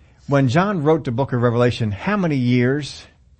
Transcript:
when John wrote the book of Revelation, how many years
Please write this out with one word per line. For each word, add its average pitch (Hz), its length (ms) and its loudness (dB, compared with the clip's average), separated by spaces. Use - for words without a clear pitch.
when 139 200 2
John 175 360 0
wrote 160 200 2
the 131 80 -4
book 127 220 -4
of 120 80 0
Revelation, 120 500 0
how 196 260 -4
many 170 180 0
years 123 680 0